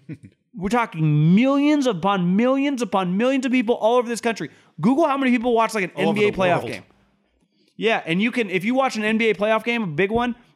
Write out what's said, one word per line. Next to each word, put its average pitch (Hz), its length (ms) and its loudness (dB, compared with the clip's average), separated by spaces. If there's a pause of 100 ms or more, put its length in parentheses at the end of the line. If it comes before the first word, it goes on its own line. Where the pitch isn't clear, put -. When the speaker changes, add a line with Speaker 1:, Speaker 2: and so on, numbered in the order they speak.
(180)
Speaker 1:
<laughs> - 380 -20
Speaker 2:
We're 196 140 -6
talking 165 680 2
millions 277 500 4
upon 185 500 0
millions 262 460 0
upon 190 360 -2
millions 262 280 0
of 247 60 -2
people 240 240 0
all 233 220 2
over 233 120 0
this 233 120 -6
country. 220 280 -4 (320)
Google 262 240 4
how 277 120 0
many 269 140 2
people 240 220 0
watch, 226 220 0
like, 208 80 -2
an 170 120 -6
Speaker 1:
All 190 140 0
over 202 80 0
Speaker 2:
N 208 60 2
B 208 40 2
A 202 40 0
Speaker 1:
the - 60 -8
Speaker 2:
playoff 180 220 2
Speaker 1:
world. 117 120 -8
Speaker 2:
game. 92 120 -12 (920)
Yeah, 208 300 -2
and 170 160 0
you 240 100 0
can, 226 180 -2
if 175 160 -2
you 233 80 -2
watch 262 220 0
an 214 80 -4
N 220 160 0
B 226 100 2
A 202 60 0
playoff 214 280 0
game, 233 200 -4
a 196 40 -6
big 175 220 -2
one, 233 260 -2 (200)